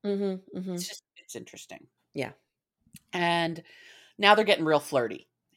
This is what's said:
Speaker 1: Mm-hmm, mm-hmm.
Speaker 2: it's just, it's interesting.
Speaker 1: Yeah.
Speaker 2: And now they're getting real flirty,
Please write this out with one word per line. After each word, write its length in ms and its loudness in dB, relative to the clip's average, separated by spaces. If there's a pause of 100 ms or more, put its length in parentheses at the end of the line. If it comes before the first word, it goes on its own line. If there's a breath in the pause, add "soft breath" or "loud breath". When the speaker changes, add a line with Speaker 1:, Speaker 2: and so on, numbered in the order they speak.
Speaker 1:
Mm-hmm, 540 -6
mm-hmm. 160 -8
Speaker 2:
it's 120 -8
just, 140 -16 (160)
it's 180 -20
interesting. 520 -18 (260)
Speaker 1:
Yeah. 200 -8 (800)
Speaker 2:
And 520 -2 (560 loud breath)
now 160 8
they're 100 4
getting 200 2
real 140 4
flirty, 480 -4 (300)